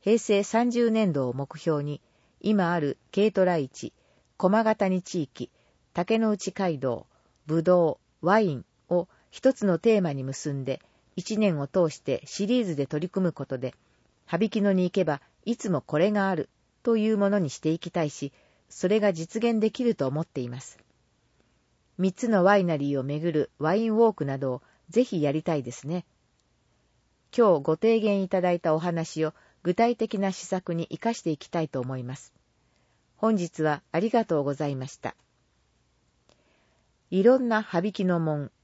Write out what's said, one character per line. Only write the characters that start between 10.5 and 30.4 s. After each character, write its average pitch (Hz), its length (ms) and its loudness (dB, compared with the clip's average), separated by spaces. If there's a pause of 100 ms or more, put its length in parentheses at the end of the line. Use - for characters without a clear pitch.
ん 135 140 -6
で、 131 160 -6 (340)
一 202 220 -6
年 185 240 2
を 139 60 -4
通 175 220 2
し - 100 -10
て - 260 -4
シ 196 220 -6
リ 247 160 2
ー - 20 -2
ズ 170 100 -4
で 139 100 -2
取 151 180 -4
り 180 60 -6
組 185 180 0
む 160 40 0
こ 139 140 -10
と 131 120 -8
で、 123 160 -8 (520)
羽 196 220 0
曳 208 140 -2
野 202 120 4
に 185 100 2
行 175 100 -2
け 185 120 2
ば 147 160 -2 (240)
い 233 100 -2
つ - 140 -6
も 151 120 0
こ - 180 -2
れ 202 120 4
が 196 180 0
あ 185 60 0
る 151 140 -6 (340)
と 226 140 2
い 214 120 0
う 220 80 2
も 202 120 2
の 208 100 2
に 160 100 0
し - 100 -12
て 156 100 -2
い 165 100 0
き 170 120 -12
た 170 120 0
い 151 60 -2
し、 - 240 -10 (360)
そ - 180 -4
れ 214 120 2
が 202 140 2
実 170 300 -6
現 233 160 0
で 214 120 2
き - 120 -6
る 233 120 2
と 135 120 -2
思 143 140 -2
っ 165 40 -4
て - 160 -8
い 120 80 -6
ま 123 100 -10
す。 - 200 -20 (1160)
三 185 140 0
つ - 160 -6
の 202 160 4
ワ 202 140 6
イ 185 80 2
ナ 170 100 0
リ 143 160 -2
ー 139 80 0
を 131 40 -4
巡 151 280 -4
る 151 260 -2
ワ 156 180 0
イ 226 100 -2
ン 220 80 -2
ウ 214 60 0
ォ 233 100 6
ー 214 40 0
ク 147 120 -6
な 135 120 -4
ど 131 160 -4
を 123 80 -8 (280)
ぜ 226 160 2
ひ 175 160 -4
や 147 100 2
り 156 120 -4
た 165 120 -2
い 139 80 -4
で 117 80 -10
す - 160 -16
ね。 170 180 -6 (1300)
今 214 220 6
日 - 20 -4
ご 160 140 0
提 226 240 2
言 202 240 0
い 185 40 -4
た 185 140 0
だ 180 100 2
い 175 80 0
た 160 140 0
お 156 60 0
話 165 440 -4
を 156 100 -2 (300)
具 175 120 0
体 233 200 2
的 220 240 -4
な 190 120 0
施 - 140 -12